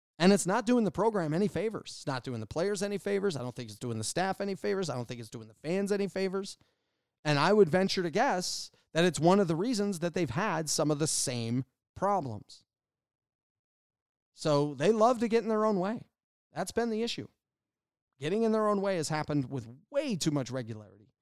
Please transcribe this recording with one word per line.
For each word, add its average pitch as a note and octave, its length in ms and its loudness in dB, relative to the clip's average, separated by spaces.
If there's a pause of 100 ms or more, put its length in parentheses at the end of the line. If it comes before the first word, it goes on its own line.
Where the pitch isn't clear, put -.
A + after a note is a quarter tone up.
(180)
And F#3 140 8
it's F#3+ 140 2
not G3+ 200 0
doing A#3+ 180 4
the F3+ 80 0
program F3+ 420 0
any F#3+ 140 2
favors. G3 480 -6
It's - 100 -14
not C3 160 -4
doing B2 160 -6
the G2+ 80 -8
players F#3+ 340 -2
any G3+ 180 -4
favors. G3 380 -2
I B2+ 40 -6
don't B2 160 -8
think A#2+ 140 -10
it's G#2 80 -16
doing A#2 200 -4
the A2 60 -4
staff F#3 360 -2
any G3+ 140 -4
favors. F#3+ 340 -2
I B2+ 60 -2
don't A#2+ 140 -6
think B2 100 -10
it's A2+ 120 -14
doing A2 180 -12
the C#3 200 -12
fans G3 220 0
any G3+ 160 0
favors. F#3+ 520 -4 (680)
And D3 140 2
I E3+ 140 4
would G#3 160 8
venture F#3 360 2
to E3 60 -4
guess F#3+ 600 -2 (240)
that E3 100 4
it's F3 140 2
one F3+ 220 6
of F3+ 80 2
the E3 80 2
reasons G3+ 420 0
that E3 160 -2
they've F3 160 0
had E3 400 -2
some D3+ 220 2
of D3 80 0
the D#3+ 80 2
same A#2+ 560 -2 (320)
problems. F3 640 -2 (1700)
So D3 400 2
they D#3 180 2
love A#3 280 4
to A#3 80 0
get A3+ 140 2
in G#3 60 -6
their G#3+ 160 2
own G#3+ 140 2
way. G3+ 240 -4 (520)
That's F3+ 180 -6
been A#3 180 0
the G#3+ 120 -2
issue. F3+ 240 -6 (960)
Getting F#3+ 240 0
in A3 80 4
their G#3+ 160 2
own G3+ 120 2
way G3 160 0
has D#3 120 -2
happened D3 420 -2
with B2+ 160 -6 (240)
way C#4 240 0
too D#3+ 160 0
much C3+ 200 -2
regularity. G#2+ 600 -10 (120)